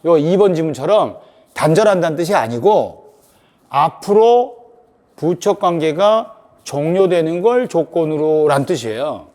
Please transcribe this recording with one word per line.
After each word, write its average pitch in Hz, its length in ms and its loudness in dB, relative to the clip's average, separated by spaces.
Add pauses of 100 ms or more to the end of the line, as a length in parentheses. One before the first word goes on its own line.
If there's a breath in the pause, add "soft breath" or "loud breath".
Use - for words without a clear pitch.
요 165 120 4
이 165 200 2
번 190 160 4
지문처럼 156 640 -2 (340 soft breath)
단절한다는 170 600 2
뜻이 170 180 -4
아니고 120 800 -2 (520 soft breath)
앞으로 220 880 2 (600)
부적관계가 180 1200 -2 (260)
종료되는 170 760 -2
걸 247 260 0
조건으로 156 800 -2
란 139 180 0
뜻이에요. 120 680 -6